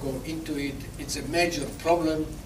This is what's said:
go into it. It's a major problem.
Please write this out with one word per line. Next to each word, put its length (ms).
go 140
into 320
it. 180
It's 200
a 60
major 420
problem. 460